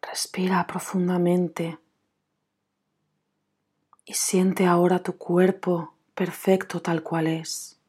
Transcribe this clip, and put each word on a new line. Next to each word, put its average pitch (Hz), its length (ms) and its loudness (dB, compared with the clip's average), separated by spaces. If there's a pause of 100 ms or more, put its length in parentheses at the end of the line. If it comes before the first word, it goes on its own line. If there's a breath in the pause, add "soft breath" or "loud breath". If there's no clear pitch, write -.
Respira 185 580 -2
profundamente 175 1120 0 (2250)
y - 80 -16
siente 185 500 0
ahora 175 380 4
tu 175 160 -8
cuerpo 180 760 0 (200)
perfecto 190 680 0
tal 165 220 -2
cual 165 240 -2
es. - 520 -6 (100)